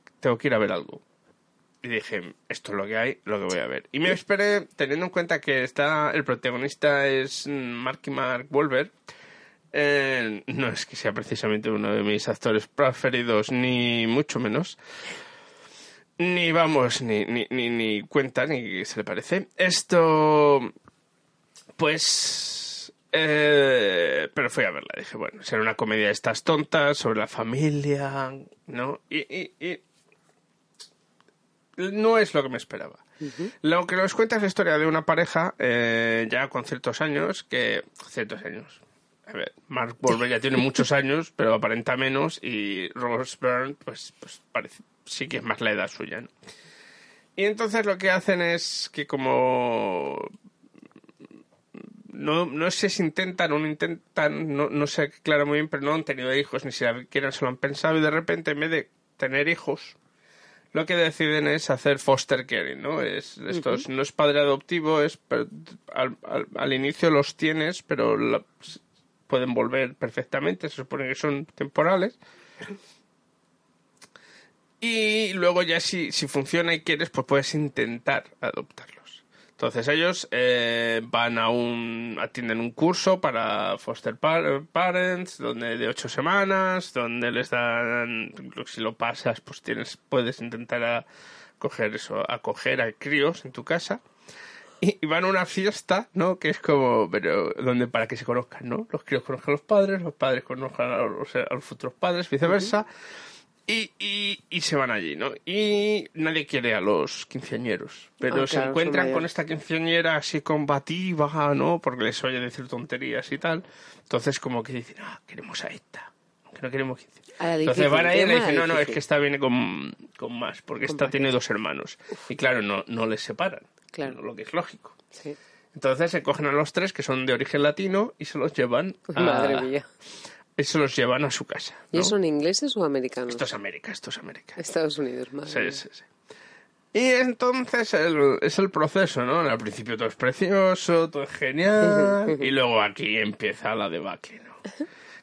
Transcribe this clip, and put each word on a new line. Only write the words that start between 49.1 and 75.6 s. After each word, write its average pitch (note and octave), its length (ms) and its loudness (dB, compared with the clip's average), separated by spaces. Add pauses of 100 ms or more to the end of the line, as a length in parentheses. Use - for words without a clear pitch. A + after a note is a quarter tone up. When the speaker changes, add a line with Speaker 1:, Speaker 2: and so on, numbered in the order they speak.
Speaker 1:
no, D3+ 320 0
no D#3+ 260 -2
sé F#3+ 200 0
si G3 120 -2
intentan F3+ 500 0
o D3 60 2
no D#3 80 -2
intentan, D3+ 880 -2
no, C#3+ 140 0
no D3 180 0
sé C#3+ 240 -2 (120)
claro D3 240 2
muy D3 120 2
bien, D#3 100 -2
pero C#3 160 -4
no D3 100 2
han D#3+ 100 -2
tenido C3 300 -2
hijos, C#3 300 -2
ni C3 80 -8
siquiera B2+ 600 -2
se - 120 -4
lo B2+ 40 2
han B2+ 80 -2
pensado, C#3 420 0
y D#3 40 4
de D3+ 80 4
repente, E3 400 -2
en D3 100 -4
vez D#3+ 100 -2
de D#3+ 200 -2 (260)
tener C#3 320 0
hijos, - 480 -4 (760)
lo D#3 140 -2
que F3+ 100 0
deciden D#3 500 2
es D3+ 240 2
hacer C#3 280 2
foster C3+ 480 2
caring, G#2+ 360 -4
¿no? D3+ 180 -4
Es, - 380 -6
estos, D3+ 480 -2
Speaker 2:
Ujú. C3+ 60 -8
Speaker 1:
no C3 100 0
es - 100 -6
padre D3 280 4
adoptivo, D3+ 600 2
es C#3+ 140 -2
per-, B2 300 -4 (480)
al, C3 300 -2
al, - 220 -4 (100)
al C#3 160 -2
inicio C#3 380 2
los C#3+ 260 4
tienes, D#3+ 460 -2
pero A2+ 360 2
la, A2+ 240 2 (840)
pueden B2+ 280 0
volver B2 400 0
perfectamente, C#3 720 -4
se - 80 -14
supone C3+ 320 -6
que C3 60 -4
son C#3+ 320 -2
temporales. F3 720 0 (2500)
Y A3 540 2
luego F3+ 280 4